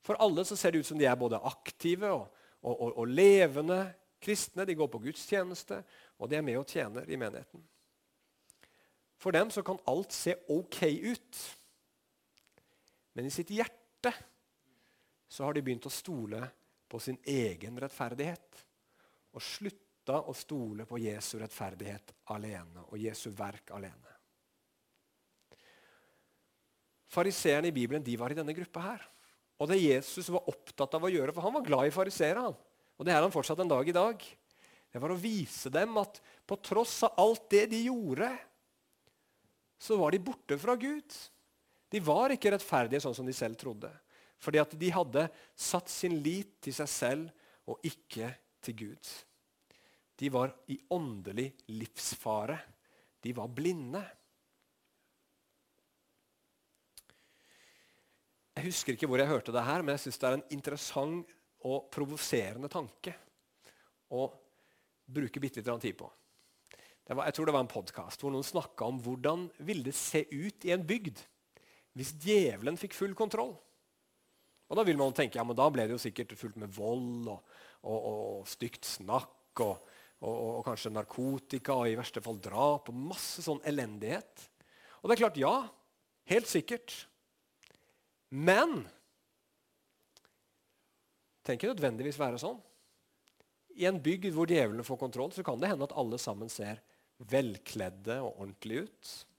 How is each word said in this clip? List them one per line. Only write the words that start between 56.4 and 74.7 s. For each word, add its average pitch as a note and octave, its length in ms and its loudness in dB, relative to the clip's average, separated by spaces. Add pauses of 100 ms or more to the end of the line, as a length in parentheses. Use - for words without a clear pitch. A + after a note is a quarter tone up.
Jeg D3 100 -6
husker D#3 260 -2
ikke C3 160 0
hvor B2+ 120 6
jeg C#3+ 100 4
hørte A#2+ 240 0
det A#2+ 100 2
her, D#3 160 0
men C#3+ 140 0
jeg C#3 100 -8
synes C3 160 -8
det C3 80 2
er C3+ 80 2
en C#3+ 160 -8
interessant C#3+ 840 -6 (280)
og C3+ 280 -2
provoserende C3+ 760 -4
tanke E3 440 -10 (1000)
å B2+ 140 0 (840)
bruke C3+ 300 -4
bitte C3 200 -4
litt A#2 200 -2
tid G#2 160 -4
på. - 120 -14 (960)
Det B2 120 -4
var, D3 100 -2
jeg D3 80 -2
tror D#3 140 0
det D3 60 2
var B2+ 100 4
en A#2 60 -12
podcast F#2 500 -10
hvor C#3 120 -4
noen C3+ 120 -4
snakket - 400 -4
om B2+ 180 -4
hvordan C#3+ 440 -2 (180)
ville E3+ 220 -4
det C#3 100 -6
se - 340 0
ut D#3+ 360 -8
i F3 80 4
en F#3 120 -2
bygd G3 320 -4 (800)
hvis C3 160 -8 (100)
djevelen D#3+ 560 4
fikk - 160 -8
full G3 220 -2
kontroll. A3 340 0 (1200)